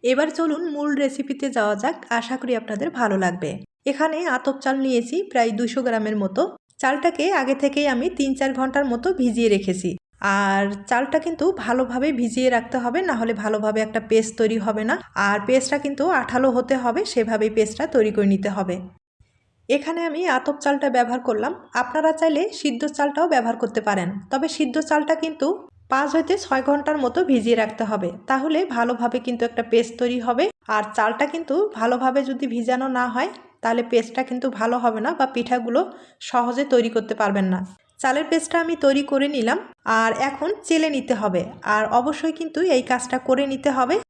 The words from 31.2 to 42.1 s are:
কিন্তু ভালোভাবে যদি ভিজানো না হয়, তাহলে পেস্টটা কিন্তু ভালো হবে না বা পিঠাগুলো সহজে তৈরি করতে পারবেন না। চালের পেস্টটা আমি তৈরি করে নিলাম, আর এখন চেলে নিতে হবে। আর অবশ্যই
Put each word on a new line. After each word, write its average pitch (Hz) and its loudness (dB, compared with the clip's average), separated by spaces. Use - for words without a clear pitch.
কিন্তু 330 -4
ভালোভাবে 247 2
যদি 269 -4
ভিজানো 247 -2
না 247 0
হয়, 277 -2
তাহলে 233 0
পেস্টটা 233 0
কিন্তু 254 -4
ভালো 226 2
হবে 226 2
না 311 0
বা 269 4
পিঠাগুলো 240 0
সহজে 240 0
তৈরি 233 4
করতে 220 -2
পারবেন 202 2
না। 180 0
চালের 269 2
পেস্টটা 330 0
আমি 330 0
তৈরি 277 4
করে 277 2
নিলাম, 240 2
আর 226 2
এখন 294 -4
চেলে 320 2
নিতে 262 -2
হবে। 185 0
আর 214 2
অবশ্যই 311 -2